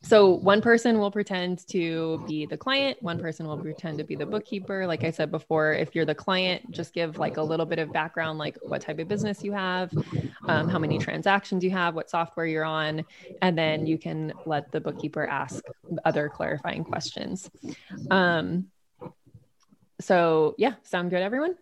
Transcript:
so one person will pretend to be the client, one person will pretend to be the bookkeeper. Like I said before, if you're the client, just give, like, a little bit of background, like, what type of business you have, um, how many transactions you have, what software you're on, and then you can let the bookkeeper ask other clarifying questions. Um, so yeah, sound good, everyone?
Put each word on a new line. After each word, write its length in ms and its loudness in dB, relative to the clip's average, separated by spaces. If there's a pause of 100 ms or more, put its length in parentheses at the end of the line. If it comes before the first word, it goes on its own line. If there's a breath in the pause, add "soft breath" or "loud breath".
so 260 10
one 320 6
person 380 4
will 120 2
pretend 580 -4
to 580 -2
be 180 -4
the 100 -8
client, 460 0
one 180 -4
person 280 -6
will 100 -6
pretend 400 -6
to 60 -4
be 120 -6
the 120 -6
bookkeeper. 580 -4
Like 180 -2
I 60 2
said 220 -2
before, 420 2
if 220 -2
you're 100 2
the 100 0
client, 560 -2
just 220 -10
give, 240 -4
like, 200 -2
a 40 -2
little 240 0
bit 140 -2
of 120 -4
background, 460 -2
like, 240 -8
what 200 -6
type 180 -8
of 80 -6
business 360 -4
you 100 -4
have, 380 -2 (560 loud breath)
um, 220 2
how 80 0
many 220 0
transactions 640 0
you 80 2
have, 240 0
what 160 -6
software 340 -2
you're 180 0
on, 400 -2 (380 loud breath)
and 160 4
then 300 2
you 100 2
can 360 -4 (120)
let 260 -2
the 80 -2
bookkeeper 460 -4
ask 380 -6 (420)
other 240 2
clarifying 540 -4
questions. 680 -8 (600 loud breath)
Um, 560 2 (1300)
so 580 4
yeah, 260 2
sound 260 -2
good, 140 0
everyone? 380 0